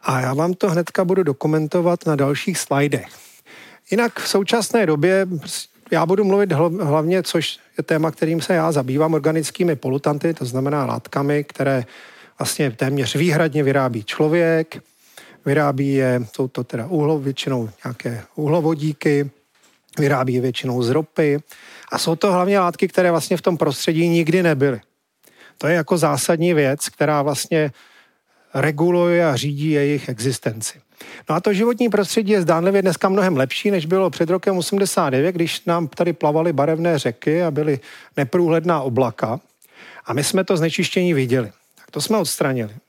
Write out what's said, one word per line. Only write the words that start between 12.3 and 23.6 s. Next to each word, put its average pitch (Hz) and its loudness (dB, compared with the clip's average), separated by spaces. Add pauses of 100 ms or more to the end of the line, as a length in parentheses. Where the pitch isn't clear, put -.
vlastně 135 -2
téměř 135 -2
výhradně 156 2
vyrábí 131 0
člověk. 160 0 (600)
Vyrábí 139 0
je, 127 2 (140)
jsou 131 -2
to 127 -8
teda 117 -8
uhlo-, 156 0
většinou 131 -4 (140)
nějaké 117 -8 (120)
uhlovodíky, 151 0 (680)
vyrábí 131 2
je 123 2
většinou 123 -2
z 117 0
ropy. 151 0 (520)
A - -4
jsou 165 0
to 202 2
hlavně 185 4
látky, 180 0
které 180 2
vlastně 165 0
v - -4
tom 180 2
prostředí 160 0